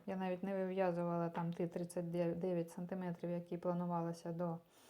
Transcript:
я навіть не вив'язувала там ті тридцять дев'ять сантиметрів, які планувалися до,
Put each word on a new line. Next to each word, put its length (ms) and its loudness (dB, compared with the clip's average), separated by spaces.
я 100 -4
навіть 260 0
не 120 0
вив'язувала 760 2
там 240 0
ті 140 2
тридцять 440 -2
дев'ять 600 2
сантиметрів, 600 -4
які 260 -2
планувалися 760 0
до, 260 -2